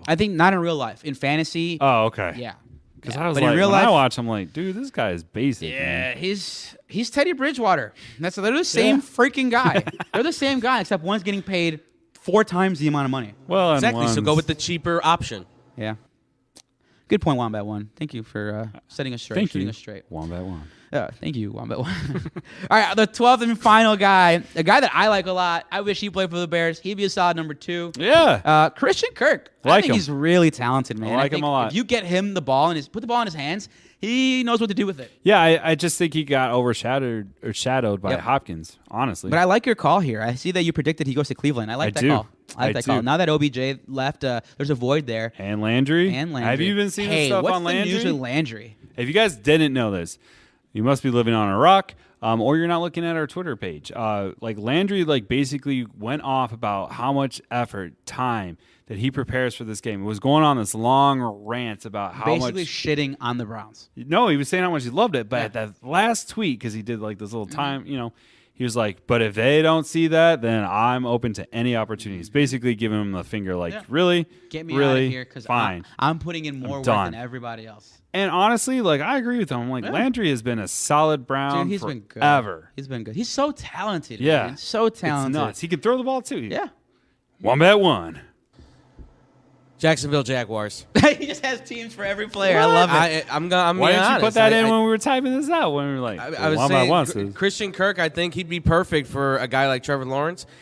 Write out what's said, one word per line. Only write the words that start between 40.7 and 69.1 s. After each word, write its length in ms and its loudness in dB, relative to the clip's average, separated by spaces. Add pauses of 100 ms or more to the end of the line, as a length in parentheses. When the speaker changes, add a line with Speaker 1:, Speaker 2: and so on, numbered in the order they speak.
Speaker 1:
predicted 340 -2
he 80 -2
goes 140 0
to 60 -6
Cleveland. 360 -2
I 40 -6
like 120 -4
Speaker 2:
I 40 -4
Speaker 1:
that 100 -2
Speaker 2:
do. 80 4
Speaker 1:
call. 180 2 (280)
I 120 -2
like 20 2
Speaker 2:
I 40 -2
Speaker 1:
that 120 -4
call. 120 2
Speaker 2:
do. 40 2
Speaker 1:
Now 160 0
that 120 2
O 100 2
B 100 2
J 380 -4
left, 360 -6
uh, 180 -4 (160)
there's 120 -6
a 60 2
void 320 0
there. 320 -6
Speaker 2:
And 200 -4
Landry. 540 2
Speaker 1:
And 220 -4
Speaker 2:
Have 80 -4
Speaker 1:
Landry. 240 0
Speaker 2:
you 80 0
been 160 0
seeing 180 -4
Speaker 1:
Hey, 180 2
Speaker 2:
stuff 160 2
Speaker 1:
what's 120 2
Speaker 2:
on 80 -2
Speaker 1:
the 100 -2
news 200 0 (100)
Speaker 2:
Landry? 80 0
Speaker 1:
with 100 -2
Landry? 560 -6 (180)
Speaker 2:
If 120 -4
you 60 -4
guys 240 4
didn't 360 4
know 160 2
this, 300 -4 (540)
you 100 -2
must 200 2
be 80 0
living 240 4
on 140 2
a 80 0
rock, 360 6 (300)
um, 180 0
or 160 2
you're 100 0
not 140 0
looking 240 -6
at 100 -2
our 120 -2
Twitter 280 -8
page. 400 -12
Uh, 360 -2 (100)
like, 160 -8
Landry, 460 0
like, 240 0
basically 580 -2 (120)
went 260 -6
off 280 -2
about 420 -4
how 200 -4
much 260 -2 (120)
effort, 420 -6 (140)
time 500 -6 (300)
that 100 -10
he 140 -2
prepares 420 -4
for 120 -12
this 160 -10
game. 200 -6
It 40 -6
was 140 -6
going 240 4
on 140 4
this 160 -4
long 480 4
rant 640 -8
about 300 -8
how 100 -8
Speaker 1:
Basically 380 -2
Speaker 2:
much 60 -8
Speaker 1:
shitting 520 -4
on 160 -4
the 80 -6
Browns. 500 -16
Speaker 2:
No, 340 2
he 80 2
was 120 -2
saying 140 0
how 80 0
much 120 -4
he 60 -6
loved 260 0
it, 140 -2
but 80 -4
Speaker 1:
Yeah. 80 -2
Speaker 2:
at 80 -10
that 160 -6 (140)
last 460 -2
tweet, 300 -4
'cause 140 -8
he 80 -8
did, 180 -6
like, 200 -10
this 120 -12
little 140 -8
Speaker 1:
Mm-hmm. 100 -14
Speaker 2:
time, 300 -6
you 120 -8
know, 140 -8 (440)
he 80 -6
was 120 -4
like, 320 -2
"But 140 4